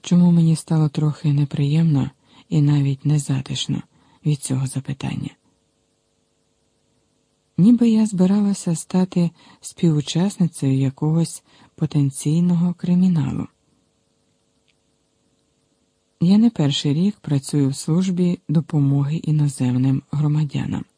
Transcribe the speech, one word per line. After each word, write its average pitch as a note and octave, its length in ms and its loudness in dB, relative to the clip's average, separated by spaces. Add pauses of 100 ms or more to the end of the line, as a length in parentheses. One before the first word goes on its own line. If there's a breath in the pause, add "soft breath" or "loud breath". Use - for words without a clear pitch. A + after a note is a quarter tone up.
чому F3 220 6
мені E3 260 4
стало D#3 320 0
трохи D3+ 440 -2
неприємно C#3+ 760 0 (380 soft breath)
і D3+ 140 2
навіть C#3+ 420 0
незатишно C#3 800 -4 (440 soft breath)
від D3 140 -2
цього C3 260 -4
запитання. - 640 -8 (2250)
Ніби A#3 300 4
я A3 180 2
збиралася G3 680 0
стати F3+ 560 -2 (300 soft breath)
співучасницею D#3+ 1160 -2
якогось D3+ 640 -2 (320 soft breath)
потенційного E3 1000 0
криміналу. F3 720 0 (2750)
Я F#3+ 180 4
не A3+ 120 4
перший C#3+ 440 -2
рік F#3 260 -2
працюю C#3+ 480 -2
в C3+ 60 -4
службі F3+ 640 -2 (100)
допомоги C#3+ 680 0
іноземним C3+ 960 0
громадянам. D3 720 -2 (140)